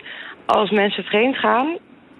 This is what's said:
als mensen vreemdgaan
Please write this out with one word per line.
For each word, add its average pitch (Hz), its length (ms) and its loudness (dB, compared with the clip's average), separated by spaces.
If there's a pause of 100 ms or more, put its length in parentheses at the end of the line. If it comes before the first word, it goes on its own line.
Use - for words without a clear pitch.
(460)
als 208 240 2
mensen 202 340 0
vreemdgaan 247 720 0 (440)